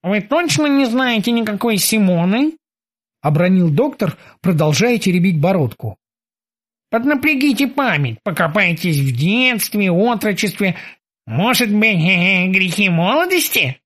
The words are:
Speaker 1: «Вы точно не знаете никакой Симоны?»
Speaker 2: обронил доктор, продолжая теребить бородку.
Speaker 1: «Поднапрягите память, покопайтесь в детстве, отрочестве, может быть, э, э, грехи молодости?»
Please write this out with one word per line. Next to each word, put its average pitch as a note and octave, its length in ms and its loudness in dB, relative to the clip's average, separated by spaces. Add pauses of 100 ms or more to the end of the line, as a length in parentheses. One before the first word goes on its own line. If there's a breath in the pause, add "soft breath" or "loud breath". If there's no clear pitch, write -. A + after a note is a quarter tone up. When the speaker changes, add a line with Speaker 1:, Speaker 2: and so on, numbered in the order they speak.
Speaker 1:
«Вы G3 180 -2
точно D4+ 460 0
не C#4 180 2
знаете A#3+ 460 0
никакой A3 460 -2
Симоны?» G3+ 800 0 (640)
Speaker 2:
обронил F3 480 2
доктор, G3 480 -2 (240 loud breath)
продолжая F3 580 2
теребить F3+ 400 2
бородку. C#3+ 580 -2 (920)
Speaker 1:
«Поднапрягите C#4 800 0
память, D3 560 -2
покопайтесь E3+ 760 -2
в C3+ 120 0
детстве, G3+ 800 0
отрочестве, G3+ 880 -2 (480 loud breath)
может G#3 480 0
быть, G#3+ 240 2
э, F3+ 480 2
э, - 20 -2
грехи F#3+ 420 0
молодости?» A3 960 0